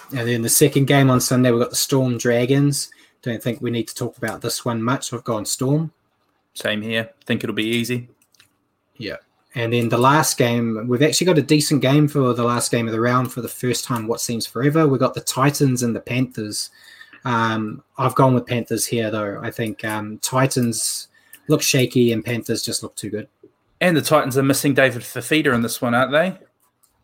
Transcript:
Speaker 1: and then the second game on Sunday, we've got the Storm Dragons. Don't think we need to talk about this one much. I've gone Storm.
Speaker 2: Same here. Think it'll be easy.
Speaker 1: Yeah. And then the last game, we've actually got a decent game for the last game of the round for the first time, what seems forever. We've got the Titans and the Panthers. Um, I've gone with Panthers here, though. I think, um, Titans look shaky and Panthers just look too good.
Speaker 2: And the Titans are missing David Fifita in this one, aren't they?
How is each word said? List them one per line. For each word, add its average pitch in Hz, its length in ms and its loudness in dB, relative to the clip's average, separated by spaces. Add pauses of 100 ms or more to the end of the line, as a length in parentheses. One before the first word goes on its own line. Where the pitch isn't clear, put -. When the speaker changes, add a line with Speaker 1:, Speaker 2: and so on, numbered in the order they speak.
(140)
Speaker 1:
and 120 140 -4
then 120 140 0
the 113 60 -2
second 139 380 4
game 139 240 6
on 127 100 4
Sunday, 127 300 2
we've 117 120 4
got 120 80 -4
the - 60 -6
Storm 127 420 0
Dragons. 135 720 2 (320)
Don't 113 200 -6
think 117 200 -4
we 120 80 -2
need 117 180 -4
to - 60 -12
talk - 240 -8
about 110 240 -6
this - 220 -6
one 117 180 -2
much. 127 300 -4
I've 117 120 -10
gone - 220 -4
Storm. 147 440 -2 (600)
Speaker 2:
Same 104 300 -4
here. 113 280 -4 (140)
Think 113 180 -2
it'll 113 140 -6
be 107 80 -2
easy. 120 440 -4 (880)
Speaker 1:
Yeah. 98 200 -10 (400)
And 117 160 -2
then 117 160 2
the 113 100 0
last 139 380 4
game, 120 520 0
we've 123 140 2
actually - 240 2
got 175 120 4
a 139 40 4
decent 147 380 2
game 139 280 4
for 135 240 2
the 117 100 -2
last 120 280 0
game 117 160 0
of 110 60 -4
the 113 80 0
round 123 320 2
for 127 80 -10
the 113 80 -6
first - 360 -4
time, 113 240 -4
what 117 120 -2
seems 117 260 -4
forever. 147 420 2
We've 131 100 2
got 123 160 0
the 120 60 -10
Titans 131 640 2
and 117 120 0
the 104 60 -6
Panthers. 120 680 -6 (540)
Um, 113 580 -2 (140)
I've 131 200 -2
gone 131 180 6
with 123 120 0
Panthers 117 380 -4
here, 113 260 -2
though. 107 300 -6
I 113 100 -8
think, 110 340 -6
um, 107 340 -6
Titans 127 920 -2 (380)
look 151 160 2
shaky 123 500 2
and 110 120 -4
Panthers 117 380 -4
just - 200 -6
look 107 140 -14
too 104 140 -10
good. 104 180 -8 (520)
Speaker 2:
And 170 160 2
the 131 60 2
Titans 135 340 2
are 139 60 2
missing 139 320 2
David 131 280 2
Fifita 147 520 -2
in 117 80 0
this 113 180 -4
one, 120 140 0
aren't 127 180 2
they? 180 240 0 (680)